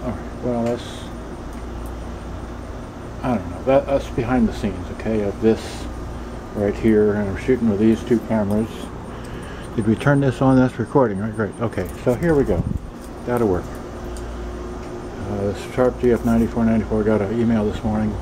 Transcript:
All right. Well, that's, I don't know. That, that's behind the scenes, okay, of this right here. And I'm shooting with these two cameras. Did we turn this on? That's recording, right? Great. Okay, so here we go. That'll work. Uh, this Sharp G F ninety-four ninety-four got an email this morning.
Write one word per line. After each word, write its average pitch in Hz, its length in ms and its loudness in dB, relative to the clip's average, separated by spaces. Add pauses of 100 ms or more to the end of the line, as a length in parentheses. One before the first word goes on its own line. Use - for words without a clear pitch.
All 123 80 -4
right. - 320 -10
Well, 120 200 0
that's, 120 200 -2 (2500)
I 127 120 0
don't 87 140 -4
know. - 140 -8
That, 135 220 6
that's 139 240 0
behind 120 380 2
the - 60 0
scenes, 90 400 -4
okay, 110 280 -2
of 101 200 -2
this 110 440 2 (720)
right 101 200 2
here. 107 380 6
And 104 160 0
I'm 92 80 -4
shooting 117 320 2
with 98 100 2
these 110 240 4
two 117 180 4
cameras. 107 480 0 (1040)
Did 104 120 0
we 110 80 6
turn 143 240 4
this 139 220 2
on? 131 160 6
That's 127 220 4
recording, 110 400 2
right? 107 160 -4
Great. 107 260 -2
Okay, 104 260 -2 (160)
so 123 120 4
here 165 200 2
we 139 80 4
go. 92 200 2 (600)
That'll 120 220 2
work. 87 160 2
Uh, - 1800 -8
this 101 340 -4
Sharp 127 260 4
G 123 100 6
F 110 140 2
ninety-four 117 400 4
ninety-four 110 380 2
got 107 180 4
an 101 180 0
email 113 240 4
this 104 200 -2
morning. 107 380 0